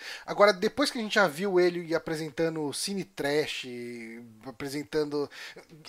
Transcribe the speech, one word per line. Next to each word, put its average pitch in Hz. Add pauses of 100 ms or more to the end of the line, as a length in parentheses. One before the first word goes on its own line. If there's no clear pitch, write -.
(260)
Agora, 196
depois 220
que -
a 233
gente 208
já 202
viu 180
ele 175
apresentando 160
Cine 196
Trash, 143 (800)
apresentando 147 (600)